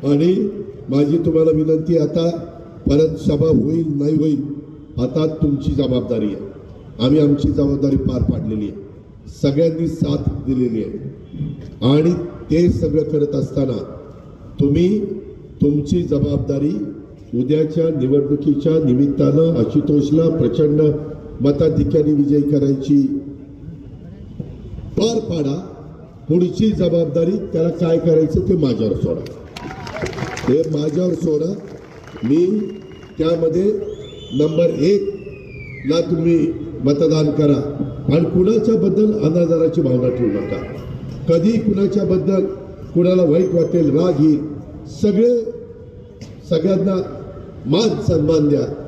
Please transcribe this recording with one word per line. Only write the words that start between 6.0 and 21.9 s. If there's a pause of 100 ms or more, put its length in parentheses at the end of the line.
आहे. (480)
आम्ही
आमची
जबाबदारी
पार
पाडलेली
आहे, (580)
सगळ्यांनी
साथ (160)
दिलेली
आहे (800)
आणि (400)
ते
सगळं
करत
असताना (840)
तुम्ही (560)
तुमची
जबाबदारी (680)
उद्याच्या
निवडणुकीच्या
निमित्तानं
आशुतोषला
प्रचंड (600)
मताधिक्याने